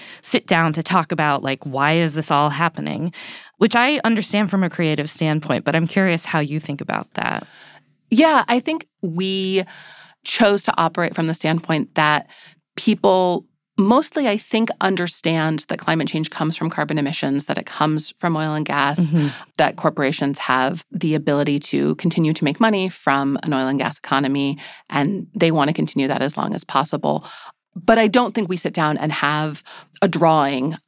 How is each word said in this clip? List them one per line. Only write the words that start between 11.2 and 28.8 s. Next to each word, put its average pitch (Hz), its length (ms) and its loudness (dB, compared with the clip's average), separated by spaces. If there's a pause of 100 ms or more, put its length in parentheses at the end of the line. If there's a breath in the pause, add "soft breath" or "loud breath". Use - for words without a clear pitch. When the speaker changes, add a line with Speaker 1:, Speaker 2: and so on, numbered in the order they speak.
Speaker 2:
the 160 80 0
standpoint 160 640 -2
that 151 320 2 (480 loud breath)
people 185 720 2 (340)
mostly, 254 480 2
I 208 100 0
think, 220 320 -2 (120)
understand 165 840 0
that 160 100 -4
climate 160 300 0
change 160 240 -4
comes 160 260 -2
from 165 120 -2
carbon 156 280 -2
emissions, 143 480 -2
that - 140 -4
it - 80 -10
comes 156 520 -2
from 170 160 0
oil 156 200 -2
and 151 100 -2
gas, 143 340 0 (120)
Speaker 1:
Mm-hmm. 151 160 4 (300 loud breath)
Speaker 2:
that 151 180 2
corporations 143 640 0
have 131 520 0
the 156 220 -2
ability 147 460 0
to 147 360 0
continue 160 380 0
to 170 100 -8
make - 160 0
money 202 300 2
from 139 540 0
an 151 100 -2
oil 131 140 0
and 135 100 0
gas 123 220 -4
economy, 139 580 0 (320 loud breath)
and 160 460 -2
they 170 160 4
want 147 180 2
to 143 60 2
continue 139 320 0
that 131 160 -2
as 143 120 -2
long - 200 -4
as - 80 -8
possible. 151 600 -2 (520 loud breath)
But 226 240 4
I 214 80 4
don't 240 260 2
think 196 160 -2
we 180 80 -2
sit - 160 -6
down 151 240 0